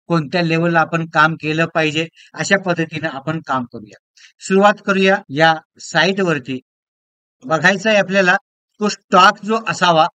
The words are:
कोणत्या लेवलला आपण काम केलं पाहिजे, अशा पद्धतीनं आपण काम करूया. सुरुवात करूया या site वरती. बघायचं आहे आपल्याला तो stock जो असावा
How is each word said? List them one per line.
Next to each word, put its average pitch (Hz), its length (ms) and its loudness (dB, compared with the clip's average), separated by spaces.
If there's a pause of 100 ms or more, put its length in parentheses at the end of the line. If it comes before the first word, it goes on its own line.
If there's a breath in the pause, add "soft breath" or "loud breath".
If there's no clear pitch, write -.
कोणत्या 165 360 -2
लेवलला 165 360 0
आपण 165 340 -2
काम 160 220 2
केलं 156 380 -2
पाहिजे, 156 340 -2 (260 soft breath)
अशा 165 240 -2
पद्धतीनं 160 520 -4
आपण 143 380 -8
काम 131 260 -4
करूया. 104 240 -18 (440 soft breath)
सुरुवात 196 320 4 (120)
करूया 190 440 0
या 160 260 2 (260)
site 185 400 -2
वरती. 135 380 -4 (840)
बघायचं 175 460 0
आहे 208 100 2
आपल्याला 185 360 0 (440)
तो 208 100 -2
stock 196 560 2
जो 214 220 -2
असावा 170 480 2